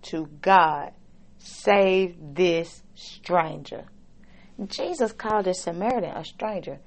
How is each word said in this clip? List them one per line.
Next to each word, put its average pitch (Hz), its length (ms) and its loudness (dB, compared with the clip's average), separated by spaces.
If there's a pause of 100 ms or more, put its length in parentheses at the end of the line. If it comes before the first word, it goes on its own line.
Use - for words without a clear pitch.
to 160 240 -6 (140)
God, 160 520 6 (440)
save 190 800 2 (180)
this 165 480 0 (140)
stranger." - 880 -4 (800)
Jesus 262 460 -4
called 214 340 -2
this 185 160 -2
Samaritan 175 560 -4
a 156 80 -12
stranger. - 600 -8